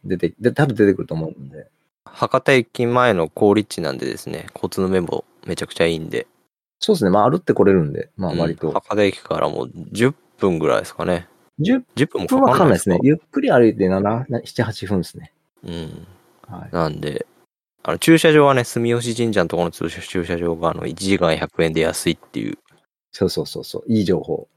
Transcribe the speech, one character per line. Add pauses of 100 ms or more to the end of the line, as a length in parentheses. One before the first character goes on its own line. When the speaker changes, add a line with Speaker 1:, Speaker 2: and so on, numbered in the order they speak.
Speaker 1:
出
て、
で、
多
分
出
て
く
る
と
思
う
ん
で。 (380)
Speaker 2:
博
多
駅
前
の
好
立
地
な
ん
で
で
す
ね、
交
通
の
便
も (200)
め
ち
ゃ
く
ち
ゃ
い
い
ん
で。 (540)
Speaker 1:
そ
う
で
す
ね。
ま
あ、
歩
っ
て
こ
れ
る
ん
で、
ま
あ、
割
と。
Speaker 2:
う
ん。
博
多
駅
か
ら
も
う (220)
十 (240)
分
ぐ
ら
い
で
す
か
ね。 (300)
Speaker 1:
十 (120)
Speaker 2:
十
分
も
か
か
ん
な
い
で
す
か？
Speaker 1:
分
は
か
か
ん
な
い
で
す
ね。
ゆ
っ (140)
く
り
歩
い
て
な、
な、 (200)
七、
八
分
で
す
ね。 (320)
Speaker 2:
う
ん。 (400)
Speaker 1:
は
い。
Speaker 2:
な
ん
で、 (560)
あ
の、
駐
車
場
は
ね、
住
吉
神
社
の
と
こ
ろ
の
駐
車、
駐
車
場
が、
あ
の、
一
時
間
百
円
で
安
い
っ
て
い
う。 (560)
Speaker 1:
そ
う
そ
う
そ
う
そ
う。
い
い
情
報。 (100)